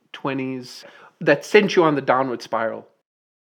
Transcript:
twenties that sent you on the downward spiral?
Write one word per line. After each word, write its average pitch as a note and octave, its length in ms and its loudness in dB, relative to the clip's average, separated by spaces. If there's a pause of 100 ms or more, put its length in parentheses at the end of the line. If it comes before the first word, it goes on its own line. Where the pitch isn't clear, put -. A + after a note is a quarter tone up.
(140)
twenties C3 720 -8 (340)
that D3+ 240 2
sent G#3 320 4
you F3 80 6
on D#3 100 4
the C#3 60 -2
downward C3 400 0
spiral? A2 480 -6 (580)